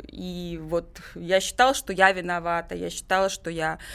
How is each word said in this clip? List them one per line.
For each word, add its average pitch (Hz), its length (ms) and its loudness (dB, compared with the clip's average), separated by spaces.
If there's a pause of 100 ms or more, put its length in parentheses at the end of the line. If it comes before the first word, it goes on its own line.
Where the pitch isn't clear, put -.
(120)
И 175 500 -8
вот 170 380 -2 (140)
я 175 260 2
считала, 254 320 4
что 196 220 -6
я 190 180 6
виновата, 170 600 -4
я 175 160 -4
считала, 190 400 0
что - 180 -8
я, 160 300 -2 (160)